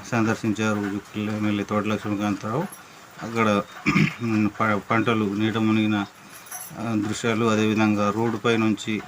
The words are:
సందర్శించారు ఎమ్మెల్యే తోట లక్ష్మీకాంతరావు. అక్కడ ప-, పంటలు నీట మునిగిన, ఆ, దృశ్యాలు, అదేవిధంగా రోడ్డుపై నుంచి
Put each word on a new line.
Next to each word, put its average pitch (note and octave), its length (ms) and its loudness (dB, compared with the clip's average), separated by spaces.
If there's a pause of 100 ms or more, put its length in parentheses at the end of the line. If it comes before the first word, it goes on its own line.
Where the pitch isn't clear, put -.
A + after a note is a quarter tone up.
(120)
సందర్శించారు A2 680 0 (400)
ఎమ్మెల్యే G#2 440 -2
తోట G#2+ 220 -2
లక్ష్మీకాంతరావు. G#2+ 800 -2 (560)
అక్కడ A2 380 2 (1000)
ప-, G#2+ 200 2 (100)
పంటలు A2 340 2
నీట G#2+ 320 0
మునిగిన, G#2+ 480 2 (760)
ఆ, A2 280 -2
దృశ్యాలు, A2+ 380 0
అదేవిధంగా G#2+ 640 4
రోడ్డుపై A2+ 480 2
నుంచి A2 500 0